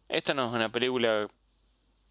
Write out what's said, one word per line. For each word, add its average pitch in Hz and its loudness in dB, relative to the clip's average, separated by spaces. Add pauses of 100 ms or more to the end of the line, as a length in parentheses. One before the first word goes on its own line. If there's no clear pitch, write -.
esta - 0
no 131 0
es 113 -4
una 113 2
película. 117 0 (840)